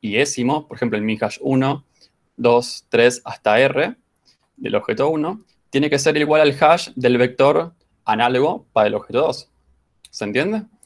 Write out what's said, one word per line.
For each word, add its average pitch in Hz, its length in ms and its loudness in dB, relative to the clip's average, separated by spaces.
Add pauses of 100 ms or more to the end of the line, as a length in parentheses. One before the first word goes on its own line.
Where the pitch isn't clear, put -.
y 107 180 -4
ésimo, 143 500 -2
por - 80 -16
ejemplo, 110 200 -4
el 104 80 -4
min 110 160 -4
hash 107 200 -6
uno, 135 440 -2 (520)
dos, 120 520 0
tres, 120 360 2
hasta - 360 0
R 139 340 0 (600)
del 113 180 -6
objeto 113 340 -2
uno, 160 360 -6 (260)
tiene 143 180 -2
que 143 120 0
ser 151 160 2
igual 151 240 2
al 143 200 4
hash 165 360 4
del 123 200 2
vector 143 580 0 (300)
análogo 123 680 -2
para 107 160 2
el 107 60 -2
objeto 113 260 -4
dos. 147 300 -4 (600)
¿Se - 140 -12
entiende? 156 380 -4 (240)